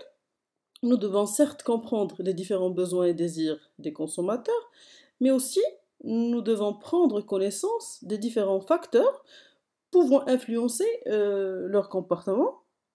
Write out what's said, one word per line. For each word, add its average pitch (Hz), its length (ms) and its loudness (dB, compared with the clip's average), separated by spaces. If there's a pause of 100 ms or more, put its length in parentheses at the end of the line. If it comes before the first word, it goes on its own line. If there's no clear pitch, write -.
(840)
nous 240 140 4
devons 202 300 0
certes 285 360 2
comprendre 226 580 -2
les 185 120 -2
différents 185 380 -2
besoins 180 360 0
et 175 80 2
désirs 160 440 -2 (200)
des 151 140 -8
consommateurs, 208 800 -4 (500)
mais 254 100 4
aussi 262 300 2 (440)
nous 233 360 0
devons 208 320 0
prendre 254 480 2
connaissance 208 840 -4
des 196 140 -6
différents 202 460 0
facteurs 339 600 2 (680)
pouvant 277 360 6
influencer, 247 640 0 (200)
euh, 196 600 -2
leur 196 220 0
comportement, 190 720 -2 (320)